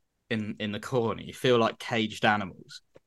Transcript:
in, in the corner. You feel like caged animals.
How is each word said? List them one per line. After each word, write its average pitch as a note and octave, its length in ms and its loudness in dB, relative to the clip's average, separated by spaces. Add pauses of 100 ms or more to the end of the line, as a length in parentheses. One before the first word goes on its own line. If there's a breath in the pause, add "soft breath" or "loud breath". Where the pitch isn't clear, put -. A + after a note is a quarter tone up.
(300)
in, G#2+ 280 -4
in G#2 140 -4
the G#2 80 -6
corner. A2 420 -2
You - 120 -14
feel B2 240 4
like A2+ 200 2
caged A2 460 -2
animals. G#2 560 0 (260)